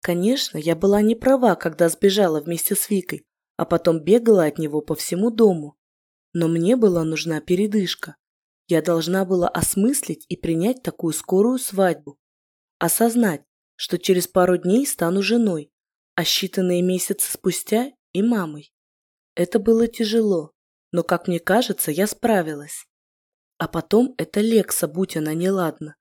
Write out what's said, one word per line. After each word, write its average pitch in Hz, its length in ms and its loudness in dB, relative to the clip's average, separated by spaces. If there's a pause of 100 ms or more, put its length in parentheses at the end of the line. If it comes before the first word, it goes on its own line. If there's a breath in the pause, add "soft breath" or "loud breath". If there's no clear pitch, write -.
Конечно, 185 560 -2
я 160 180 -2
была 202 260 2
не 220 140 2
права, 247 400 2
когда 165 340 0
сбежала 185 520 2
вместе 170 340 -4
с - 140 -4
Викой, 190 360 -4 (320)
а 165 80 -2
потом 165 380 0
бегала 214 420 4
от 147 120 -2
него 151 240 -4
по 151 140 -6
всему 202 360 -2
дому. 185 460 2 (560)
Но 170 140 0
мне 170 280 2
была 185 280 2
нужна 160 380 -4
передышка. 190 720 -2 (520)
Я 160 140 2
должна 170 440 0
была 180 220 0
осмыслить 196 840 -2
и 175 60 -6
принять 175 480 -2
такую 165 300 -6
скорую 214 440 0
свадьбу. 185 600 -4 (600)
Осознать, 220 640 0 (320)
что - 220 -6
через 180 300 0
пару 180 300 2
дней 214 280 2
стану 180 360 -2
женой, 196 500 0 (440)
а 175 80 -2
считанные 180 580 0
месяцы - 500 -2
спустя 220 600 -2 (200)
и 185 100 -2
мамой. 175 520 -2 (640)
Это 175 240 0
было 226 280 4
тяжело, 214 680 0 (380)
но, 175 120 -2
как - 240 -2
мне 170 120 -2
кажется, 202 520 0
я 180 160 0
справилась. 156 800 -4 (680)
А 165 100 -6
потом - 500 0
эта - 240 -2
Лекса, 220 460 2
будь 170 300 -4
она 156 160 -4
неладна. 170 680 -4